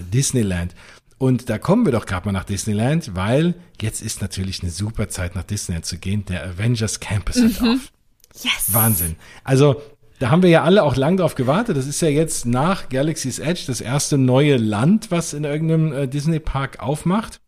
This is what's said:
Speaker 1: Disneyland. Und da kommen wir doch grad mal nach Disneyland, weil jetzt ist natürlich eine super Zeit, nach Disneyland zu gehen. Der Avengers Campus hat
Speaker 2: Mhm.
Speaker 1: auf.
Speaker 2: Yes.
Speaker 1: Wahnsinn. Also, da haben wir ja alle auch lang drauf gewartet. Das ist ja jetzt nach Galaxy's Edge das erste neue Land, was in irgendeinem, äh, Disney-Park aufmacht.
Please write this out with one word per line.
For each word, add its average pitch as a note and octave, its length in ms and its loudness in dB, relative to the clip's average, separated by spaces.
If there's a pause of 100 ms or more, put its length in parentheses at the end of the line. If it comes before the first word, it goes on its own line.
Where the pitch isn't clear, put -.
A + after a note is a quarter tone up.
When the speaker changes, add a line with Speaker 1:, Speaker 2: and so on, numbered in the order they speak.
(140)
Speaker 1:
Disneyland. G2+ 600 0 (440)
Und C3 320 2
da G#2+ 80 0
kommen A3 280 2
wir C#3 80 4
doch G#2+ 120 0
grad F#2 200 -4
mal G#2 80 -2
nach F#2+ 100 -2
Disneyland, A2 720 -2
weil C3 380 2 (280)
jetzt G#2+ 200 -4
ist G#2+ 200 -8
natürlich F#2+ 400 -6
eine F2+ 100 -4
super G#2 360 -4
Zeit, F2+ 260 -6
nach F2+ 100 -6
Disneyland F#2 420 -6
zu F2 120 -8
gehen. F#2+ 280 -4
Der F2+ 200 -6
Avengers G#2+ 540 -2
Campus - 420 -4
hat A3 200 2
Speaker 2:
Mhm. A#3+ 140 2
Speaker 1:
auf. - 160 -6 (520)
Speaker 2:
Yes. - 300 -2
Speaker 1:
Wahnsinn. F#2+ 420 2 (300)
Also, C3+ 360 4 (380)
da A#2+ 100 0
haben E3+ 140 4
wir F3+ 60 6
ja D#3+ 160 6
alle F#3 180 6
auch B2 140 2
lang D3 180 2
drauf F3+ 200 0
gewartet. D#3 420 0
Das C3 100 -2
ist C#3+ 140 -6
ja E3+ 80 2
jetzt D3 360 0
nach C3+ 440 0
Galaxy's C3+ 500 -2
Edge E3 280 -4
das B2 120 -6
erste C#3+ 380 -2
neue C3+ 400 4
Land, A#2 520 2
was E3 240 -4
in D3 120 -6
irgendeinem, D#3+ 480 0
äh, C#3 160 -2
Disney-Park D3 720 -4
aufmacht. E3+ 680 -2